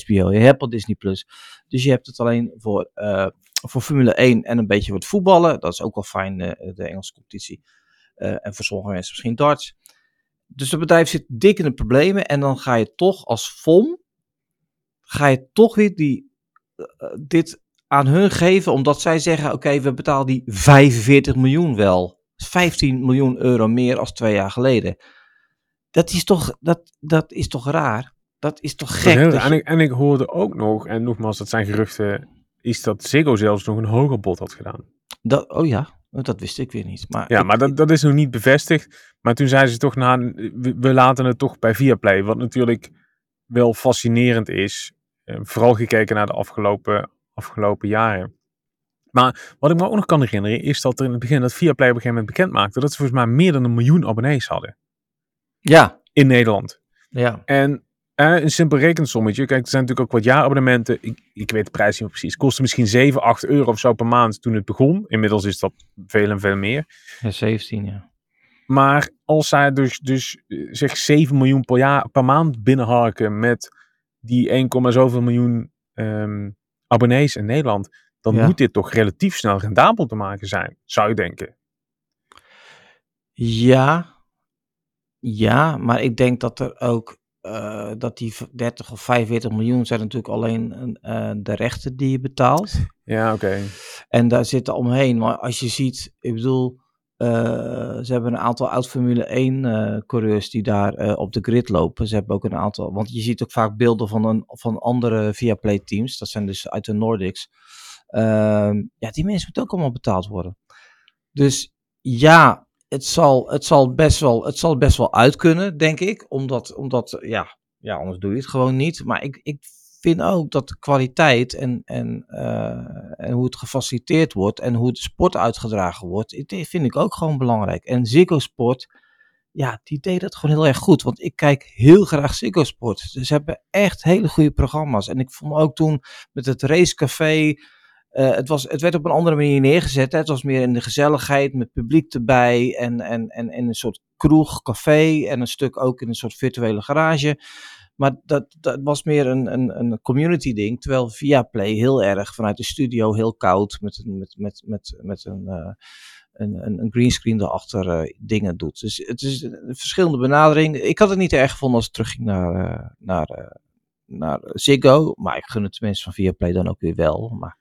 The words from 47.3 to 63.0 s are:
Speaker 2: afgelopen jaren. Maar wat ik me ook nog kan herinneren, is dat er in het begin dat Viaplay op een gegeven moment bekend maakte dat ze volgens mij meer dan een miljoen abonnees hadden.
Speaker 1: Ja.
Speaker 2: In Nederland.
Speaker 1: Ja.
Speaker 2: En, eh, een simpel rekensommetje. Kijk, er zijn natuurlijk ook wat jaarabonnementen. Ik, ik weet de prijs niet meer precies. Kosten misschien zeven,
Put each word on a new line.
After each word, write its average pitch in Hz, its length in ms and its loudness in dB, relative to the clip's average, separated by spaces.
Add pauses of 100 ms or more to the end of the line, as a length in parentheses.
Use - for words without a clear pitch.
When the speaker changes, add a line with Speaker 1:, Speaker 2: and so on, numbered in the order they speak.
Speaker 2:
afgelopen 104 540 -4
jaren. 107 480 -2 (760)
Maar 123 480 0
wat 147 120 4
ik 170 60 2
me 180 80 0
ook 220 100 -2
nog 208 100 0
kan 156 160 4
herinneren, 107 400 0
is - 200 -4
dat 127 180 -2
er 135 60 -2
in 127 60 -2
het 120 80 -4
begin 127 220 0
dat 123 120 -2
Viaplay 139 360 2
op 120 60 4
een 117 60 -8
gegeven 117 200 -2
moment 107 160 -8
bekend 185 140 2
maakte 104 280 -2
dat 143 120 0
ze - 60 -12
volgens 131 220 -2
mij 117 80 2
meer 160 240 4
dan 135 120 0
een 120 100 0
miljoen 131 340 4
abonnees 120 400 -2
hadden. - 300 -8 (840)
Speaker 1:
Ja. 143 420 6 (120)
Speaker 2:
In 139 140 6
Nederland. 113 540 2 (280)
Speaker 1:
Ja. 120 360 -2
Speaker 2:
En, 139 380 0 (320)
eh, 160 260 4
een 151 100 0
simpel 151 260 2
rekensommetje. 135 680 0
Kijk, 131 180 0
er - 60 -14
zijn 135 120 0
natuurlijk 123 280 -2
ook - 80 0
wat 107 60 2 (100)
jaarabonnementen. 131 680 2
Ik, - 320 -12
ik - 180 -10
weet 107 140 -2
de - 60 -16
prijs 107 200 0
niet - 100 -6
meer 107 80 -8
precies. - 260 -10
Kosten 135 260 0
misschien 123 260 0
zeven, 127 340 4